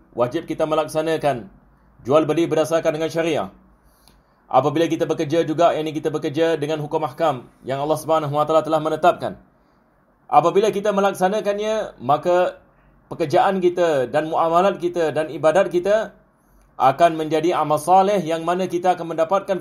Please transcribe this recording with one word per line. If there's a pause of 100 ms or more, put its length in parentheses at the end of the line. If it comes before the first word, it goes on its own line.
(120)
wajib
kita
melaksanakan (560)
jual
beli
berdasarkan
dengan
syariah. (1040)
Apabila
kita
bekerja
juga,
yani,
kita
bekerja
dengan
hukum
ahkam (160)
yang
Allah
Subhanahu
Wa
Taala
telah
menetapkan. (880)
Apabila
kita
melaksanakannya,
maka (480)
pekerjaan
kita
dan
muamalat
kita
dan
ibadat
kita (680)
akan
menjadi
amal
saleh
yang
mana
kita
akan
mendapatkan